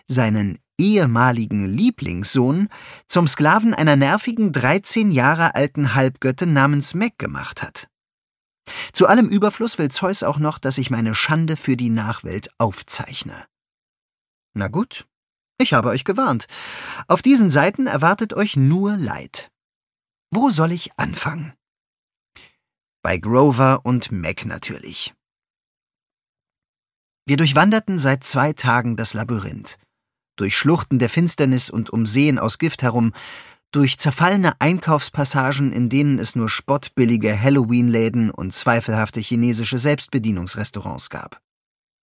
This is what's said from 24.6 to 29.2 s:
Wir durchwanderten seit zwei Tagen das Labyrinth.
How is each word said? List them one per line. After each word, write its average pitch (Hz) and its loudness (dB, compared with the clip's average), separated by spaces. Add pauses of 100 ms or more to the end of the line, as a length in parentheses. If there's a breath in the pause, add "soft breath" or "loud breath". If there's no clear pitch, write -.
Wir 139 2
durchwanderten 175 2
seit 135 0
zwei 143 0
Tagen 120 -2
das 113 -4
Labyrinth. 107 -8 (580)